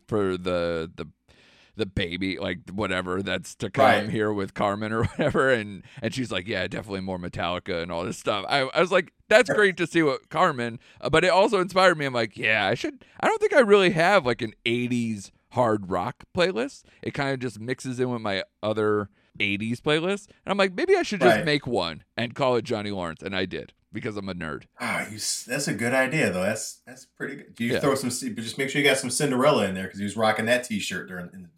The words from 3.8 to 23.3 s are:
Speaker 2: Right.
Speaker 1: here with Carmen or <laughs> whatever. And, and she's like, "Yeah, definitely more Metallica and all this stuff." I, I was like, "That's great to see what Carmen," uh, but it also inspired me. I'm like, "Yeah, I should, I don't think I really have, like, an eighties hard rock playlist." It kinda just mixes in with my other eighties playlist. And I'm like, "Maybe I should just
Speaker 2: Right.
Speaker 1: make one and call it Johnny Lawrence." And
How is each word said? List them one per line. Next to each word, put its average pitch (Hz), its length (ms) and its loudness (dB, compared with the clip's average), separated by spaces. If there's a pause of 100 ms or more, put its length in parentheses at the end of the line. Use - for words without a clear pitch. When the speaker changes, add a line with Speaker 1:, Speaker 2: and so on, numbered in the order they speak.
Speaker 2:
Right. 107 240 2
Speaker 1:
here 107 240 -2
with 98 200 -4
Carmen 107 380 -2
or 113 120 0
<laughs> - 20 0
whatever. 135 460 0
And, 104 320 -2 (180)
and 107 120 -4
she's 120 180 -6
like, 92 160 -4
"Yeah, 95 200 -2
definitely 98 340 -8
more 92 160 -6
Metallica 87 640 -4
and 85 100 -8
all 85 120 -4
this 107 140 -6
stuff." 104 320 -4
I, 139 140 2
I 131 180 0
was 185 100 0
like, 180 220 2 (160)
"That's 214 200 8
great 202 280 4
to 170 100 0
see 165 160 4
what 135 260 0
Carmen," 127 500 0 (200)
uh, 127 100 -4
but 160 140 6
it 185 60 4
also 196 320 4
inspired 180 360 6
me. 143 80 -2
I'm 135 80 -4
like, 117 220 0
"Yeah, 110 320 2
I 107 60 4
should, 302 320 -6 (160)
I - 60 2
don't 440 120 2
think 415 140 2
I 294 80 8
really 202 300 6
have, 170 340 4
like, 120 160 0
an 107 100 -4 (140)
eighties 117 640 -2 (220)
hard 107 360 2
rock 95 360 -4 (100)
playlist." 190 480 0 (180)
It - 120 -6
kinda 139 240 -2
just 113 240 -6
mixes 127 400 -6
in 127 100 2
with 117 100 -4
my 98 220 -2 (180)
other 107 460 2 (320)
eighties 104 420 -2
playlist. 160 460 0
And - 240 -8
I'm 196 60 0
like, 196 160 2
"Maybe 359 220 2
I 349 80 2
should 185 180 -4
just - 160 6
Speaker 2:
Right. 104 80 -4
Speaker 1:
make 147 220 0
one 87 360 -2 (140)
and 117 180 -4
call 127 200 2
it 113 100 0
Johnny 104 260 -4
Lawrence." 87 300 -6
And 92 140 -6